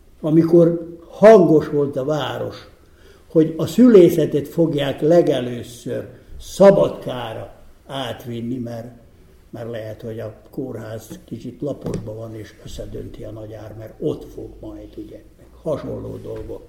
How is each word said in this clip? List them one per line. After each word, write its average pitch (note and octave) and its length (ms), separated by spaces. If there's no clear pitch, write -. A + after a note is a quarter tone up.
Amikor E3 800
hangos F3+ 600
volt C#3+ 260
a C3 100
város, A#2+ 640
hogy D#3+ 300
a E3 80
szülészetet E3+ 840
fogják C#3+ 540
legelőször B2 1080
Szabadkára B2+ 1120
átvinni, A#2+ 720
mert, A#2+ 340
mert A#2 220
lehet, A2 300
hogy A2+ 180
a A2 140
kórház A2+ 760
kicsit A#2+ 360
laposba A#2 540
van, A2+ 200
és G#2+ 180
összedönti A2 580
a G#2+ 80
nagy G#2+ 220
ár, G#2+ 240
mert A2 220
ott - 340
fog A2 160
majd, G#2+ 380
ugye, G#2+ 240
meg - 100
hasonló A2+ 600
dolgok. A2 460